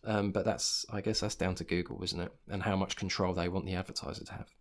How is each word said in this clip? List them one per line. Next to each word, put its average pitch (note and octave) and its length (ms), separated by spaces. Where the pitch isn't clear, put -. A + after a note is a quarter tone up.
um, G2+ 280
but G2 120
that's, - 480
I G#2 80
guess G#2+ 220
that's F2 140
down F#2 200
to - 80
Google, F2 400
isn't F2 160
it? - 140
And G2 140
how G#2 120
much F#2+ 220
control F#2 360
they F2+ 140
want F#2 180
the F#2 100
advertiser - 500
to - 80
have. - 160